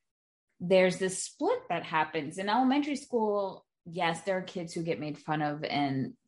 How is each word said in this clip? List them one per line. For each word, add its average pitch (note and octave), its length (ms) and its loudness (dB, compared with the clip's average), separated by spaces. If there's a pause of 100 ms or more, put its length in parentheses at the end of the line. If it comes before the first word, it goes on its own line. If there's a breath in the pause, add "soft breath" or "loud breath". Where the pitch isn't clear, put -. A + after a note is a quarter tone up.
(600)
there's F#3 380 6
this F#3 260 -2
split G#4+ 360 -2 (100)
that E3 140 -2
happens. D#3 540 -2
In G3 120 -4
elementary C4 480 2
school, G3+ 680 -2 (280)
yes, E3+ 280 0
there F#3+ 160 0
are F#3 60 -2
kids E3+ 300 -8
who E3+ 100 -4
get D#3+ 160 -2
made D3+ 180 -6
fun D3+ 240 -2
of D3 220 -2
and C3+ 500 0 (140)